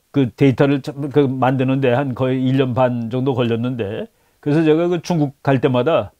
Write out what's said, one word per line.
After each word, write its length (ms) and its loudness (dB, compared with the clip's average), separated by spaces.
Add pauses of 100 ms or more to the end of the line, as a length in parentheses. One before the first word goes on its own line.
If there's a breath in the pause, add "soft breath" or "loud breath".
그 260 0
데이터를 460 2
참, 300 -10
그 80 0
만드는데 720 0
한 220 -2
거의 280 -2
일 140 0
년 160 0
반 380 0
정도 240 -2
걸렸는데, 720 -2 (320)
그래서 240 0
제가 240 2
그 160 -2
중국 400 -2
갈 180 2
때마다 580 0